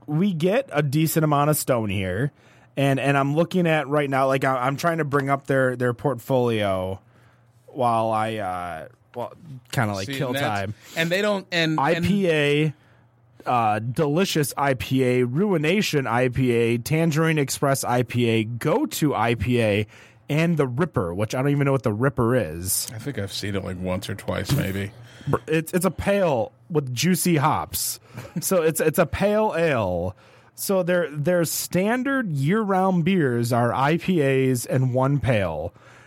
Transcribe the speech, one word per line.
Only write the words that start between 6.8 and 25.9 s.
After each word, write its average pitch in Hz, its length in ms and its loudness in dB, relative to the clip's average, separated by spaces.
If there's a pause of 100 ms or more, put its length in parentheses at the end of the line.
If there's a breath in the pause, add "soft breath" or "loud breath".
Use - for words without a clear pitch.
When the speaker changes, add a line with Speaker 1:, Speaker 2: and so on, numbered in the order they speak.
Speaker 1:
while 117 460 0
I, 110 240 -2
uh, 87 520 -8 (280)
well, 120 160 -10 (400)
kinda, 110 220 -2
like, 98 120 -6
Speaker 2:
See, 135 80 -8
Speaker 1:
kill 135 140 -4
Speaker 2:
and 127 80 -4
that's 110 240 -2
Speaker 1:
time. 98 140 -6 (220 loud breath)
Speaker 2:
and 165 140 -2
they 190 120 0
don't, 202 280 -2
and, 165 220 0
and 151 80 0
Speaker 1:
I 160 200 2
P 185 300 2
A, 147 440 2 (720 soft breath)
uh, 113 320 2
delicious 147 760 0
I 143 180 2
P 131 280 -2
A, 127 220 2
Ruination 156 840 0
I 120 220 2
P 127 240 0
A, 117 260 2
Tangerine 160 600 0
Express 135 460 0
I 123 180 2
P 120 260 0
A, 113 160 2
Go-To 151 680 -2
I 113 200 2
P 117 260 0
A, 107 260 2 (420 loud breath)
and 165 280 0
the 147 100 0
Ripper, 120 480 -2
which 107 200 -4
I 131 80 -2
don't 143 80 0
even 143 140 2
know 139 80 2
what 131 100 0
the 113 100 0
Ripper 123 440 0
is. 87 580 -4
Speaker 2:
I 110 40 -12
think 127 200 -10
I've 101 140 -8
seen 98 240 -6
it, 92 80 -4
like, 92 160 -8
once 92 280 -4
or 104 60 -8
twice, 95 380 -6
maybe. 95 400 -2 (340 loud breath)
Speaker 1:
Br-, 143 200 -2
it's, 160 260 -2
it's 180 120 4
a 190 60 2